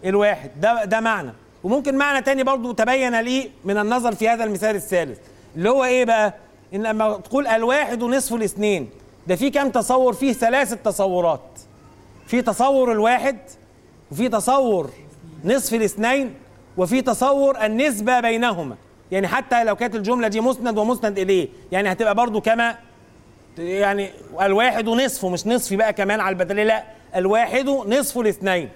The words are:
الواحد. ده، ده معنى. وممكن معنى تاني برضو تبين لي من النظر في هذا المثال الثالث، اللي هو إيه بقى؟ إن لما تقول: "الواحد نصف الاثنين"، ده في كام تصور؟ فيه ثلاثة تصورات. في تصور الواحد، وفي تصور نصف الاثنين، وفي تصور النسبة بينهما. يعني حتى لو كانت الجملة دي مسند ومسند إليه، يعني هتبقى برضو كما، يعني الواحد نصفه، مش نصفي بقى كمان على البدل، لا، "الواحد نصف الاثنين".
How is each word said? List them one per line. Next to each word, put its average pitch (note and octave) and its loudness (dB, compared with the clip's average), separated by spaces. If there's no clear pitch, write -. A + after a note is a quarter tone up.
الواحد. F#3+ 0
ده، A3 2
ده G#3+ 0
معنى. G#3 -2
وممكن C4+ 0
معنى C#4 0
تاني C4+ 0
برضو B3 -2
تبين A#3+ 0
لي B3+ -2
من G3+ -2
النظر A#3 0
في A3 0
هذا A#3 0
المثال G#3+ -2
الثالث، E3 -4
اللي F3+ 0
هو C4+ 4
إيه B3+ 2
بقى؟ A3 2
إن G3+ -4
لما G#3+ 0
تقول: C4 -2
"الواحد A#3 0
نصف B3 -2
الاثنين"، G3+ -2
ده F3+ 0
في C4 0
كام C#4 0
تصور؟ B3+ 2
فيه C4 0
ثلاثة A#3 0
تصورات. F3+ 0
في B3 0
تصور B3 2
الواحد، A#3 2
وفي G#3+ -2
تصور G#3+ 0
نصف A3+ 0
الاثنين، A3+ 0
وفي F#3 0
تصور C4 2
النسبة A#3 0
بينهما. A3+ -2
يعني F#3+ 0
حتى A#3+ 0
لو G3+ 0
كانت A#3 -4
الجملة A3+ -2
دي G#3+ -2
مسند A#3+ -2
ومسند G#3+ -2
إليه، F#3 0
يعني F#3+ 0
هتبقى G#3+ 0
برضو G#3+ 0
كما، A#3 0
يعني G3 -2
الواحد G#3+ 2
نصفه، A#3 0
مش F3+ -4
نصفي A3 0
بقى G#3+ 2
كمان G#3 0
على F#3+ 0
البدل، F#3 -2
لا، A3 2
"الواحد A3+ 2
نصف B3+ 0
الاثنين". F#3 0